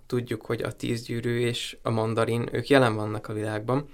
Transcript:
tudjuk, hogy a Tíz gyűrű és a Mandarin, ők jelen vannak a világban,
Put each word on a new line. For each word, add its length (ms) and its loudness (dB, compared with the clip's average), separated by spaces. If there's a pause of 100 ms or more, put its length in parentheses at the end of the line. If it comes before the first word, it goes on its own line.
tudjuk, 380 -4
hogy 160 -2
a 100 -2
Tíz 320 -4
gyűrű 360 -2
és 420 -2
a 80 -2
Mandarin, 640 2
ők 160 -2
jelen 280 6
vannak 320 -4
a 60 -6
világban, 600 -2